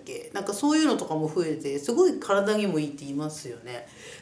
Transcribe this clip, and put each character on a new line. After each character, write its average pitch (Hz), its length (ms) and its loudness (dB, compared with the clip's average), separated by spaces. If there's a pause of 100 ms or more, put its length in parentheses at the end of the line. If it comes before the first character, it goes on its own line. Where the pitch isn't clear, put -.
け？ - 280 -12
な 202 80 -4
ん 196 40 -8
か 202 80 -2
そ 294 220 2
う - 20 4
い 311 60 4
う 302 40 6
の 240 80 4
と - 100 -2
か 156 100 -2
も 156 120 0
増 170 160 0
え 156 120 -2
て、 143 240 -4
す - 140 -2
ご 185 140 8
い - 120 2
体 202 360 2
に 208 120 2
も 165 100 0
い 151 80 2
い - 40 -2
っ - 20 -8
て 139 80 -12
言 139 100 -12
い 139 60 -6
ま 151 160 -2
す 135 180 -10
よ 117 80 -10
ね。 120 300 -12 (340)